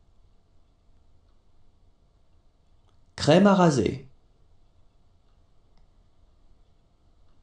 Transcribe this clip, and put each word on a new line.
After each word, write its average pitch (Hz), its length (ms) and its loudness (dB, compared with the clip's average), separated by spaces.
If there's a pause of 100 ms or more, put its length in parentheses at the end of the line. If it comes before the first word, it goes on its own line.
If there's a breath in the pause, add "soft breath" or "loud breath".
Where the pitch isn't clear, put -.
(3250)
Crème 185 320 2
à 196 80 2
raser. 156 540 -2 (3250)